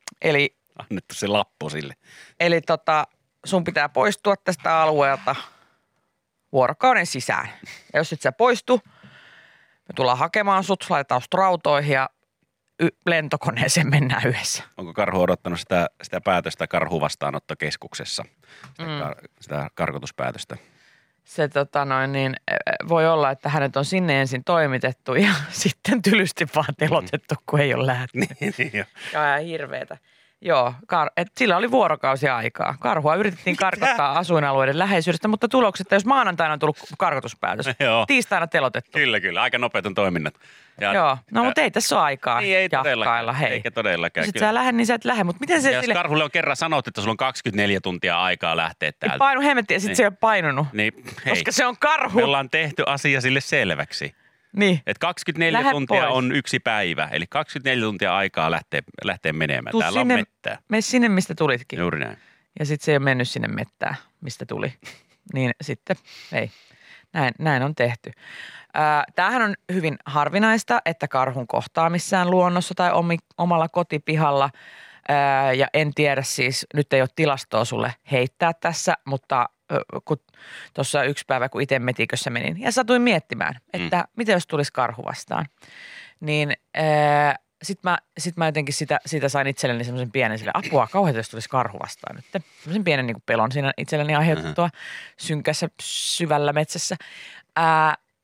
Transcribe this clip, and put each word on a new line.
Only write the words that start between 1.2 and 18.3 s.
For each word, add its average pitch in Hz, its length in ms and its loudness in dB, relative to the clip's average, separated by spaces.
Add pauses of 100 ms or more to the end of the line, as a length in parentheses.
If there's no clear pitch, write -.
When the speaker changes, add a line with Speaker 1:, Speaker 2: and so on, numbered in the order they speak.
Speaker 2:
lappu 101 440 -2
sille. 71 240 -8 (460)
Speaker 1:
"eli 170 200 4
tota, 156 460 0 (380)
sun 180 200 0
pitää 151 240 0
poistua 208 480 2
tästä 165 460 0
alueelta 139 540 2 (1160)
vuorokauden 170 540 4
sisään. 104 420 -4 (440)
Ja 151 80 2
jos 160 120 -2
et 156 80 -6
sä - 120 0
poistu, 247 480 2 (1080)
me - 60 -14
tullaan 127 240 2
hakemaan 196 460 2
sut, 190 260 -2
laitetaan 139 300 0
sut - 140 -6
rautoihin 151 600 2
ja 135 160 0 (720)
y-, 170 60 6 (180)
lentokoneeseen 151 840 0
mennään 131 360 2
yhdessä." - 360 -4 (140)
Speaker 2:
Onko 87 160 -12
karhu 95 300 0
odottanut 90 380 0
sitä, 87 260 2 (160)
sitä 90 180 -8
päätöstä 85 460 -2
karhuvastaanottokeskuksessa? - 1600 -4 (440)